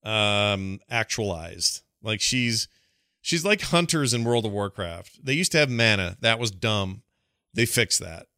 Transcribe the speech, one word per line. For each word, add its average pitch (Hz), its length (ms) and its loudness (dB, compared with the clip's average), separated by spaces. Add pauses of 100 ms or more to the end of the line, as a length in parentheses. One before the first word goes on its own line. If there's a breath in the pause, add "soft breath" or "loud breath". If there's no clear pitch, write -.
um, 104 760 0 (100)
actualized. 92 920 -4 (200)
Like, 107 180 -4
she's, 120 480 0 (520)
she's 170 240 -2
like 202 180 2
hunters 160 520 2
in 117 100 0
World 117 220 2
of 104 60 -2
Warcraft. 95 720 -8
They 135 100 0
used 175 180 0
to 165 60 4
have 143 120 4
mana. 107 500 2
That 113 180 2
was 117 120 -2
dumb. 98 520 -2 (520)
They 117 120 4
fixed - 340 0
that. 85 260 -14 (120)